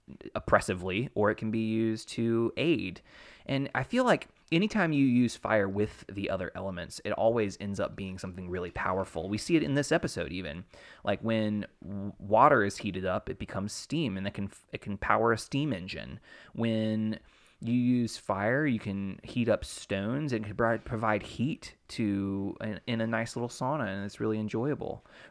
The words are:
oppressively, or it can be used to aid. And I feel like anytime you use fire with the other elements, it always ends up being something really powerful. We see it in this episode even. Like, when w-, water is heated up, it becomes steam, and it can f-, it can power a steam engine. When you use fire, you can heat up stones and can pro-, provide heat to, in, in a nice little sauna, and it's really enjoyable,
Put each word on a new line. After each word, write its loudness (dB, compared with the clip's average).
oppressively, 4
or 4
it 0
can -4
be 0
used 0
to 0
aid. 0
And -2
I -2
feel 0
like 2
anytime 2
you 4
use 4
fire 4
with -2
the -4
other -4
elements, -8
it -4
always 2
ends -4
up -4
being -8
something -10
really -4
powerful. -4
We 0
see 0
it 4
in 0
this 0
episode -2
even. -8
Like, 0
when 0
w-, -8
water 6
is -2
heated -4
up, -2
it -8
becomes -6
steam, -4
and -4
it -4
can -4
f-, -12
it -8
can -6
power 4
a 4
steam 0
engine. -8
When 0
you -2
use 4
fire, 0
you 2
can -6
heat 0
up 2
stones -2
and -2
can -8
pro-, 2
provide 0
heat -4
to, -2
in, -6
in 0
a 0
nice -2
little -2
sauna, -2
and -4
it's -10
really 0
enjoyable, -4